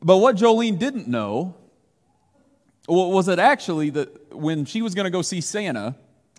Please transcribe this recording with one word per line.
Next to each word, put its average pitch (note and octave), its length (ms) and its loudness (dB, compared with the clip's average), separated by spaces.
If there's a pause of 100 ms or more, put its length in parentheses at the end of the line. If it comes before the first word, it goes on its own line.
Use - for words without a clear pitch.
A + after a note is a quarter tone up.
But F#3 160 6
what A3+ 180 4
Jolene A3+ 420 2
didn't A#3 300 -4
know A#2+ 460 -4 (1300)
wa-, F3+ 220 2
was F#3+ 180 2
that F#3 120 2
actually F3 520 2
that - 440 -8
when D3+ 300 -4
she A3 180 -6
was G#3 120 -4
gonna F#3+ 160 -2
go F3+ 120 -2
see F3 180 -6
Santa, C#3 560 -6 (420)